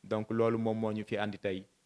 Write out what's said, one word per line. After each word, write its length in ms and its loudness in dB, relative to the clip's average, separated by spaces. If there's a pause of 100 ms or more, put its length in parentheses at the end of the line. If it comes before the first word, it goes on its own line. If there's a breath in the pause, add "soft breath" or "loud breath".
Donc, 280 -2
loolu 260 4
moom 220 0
moo 140 0
ñu 100 -4
fi 140 -4
andi 200 -2
tey, 280 -2 (200)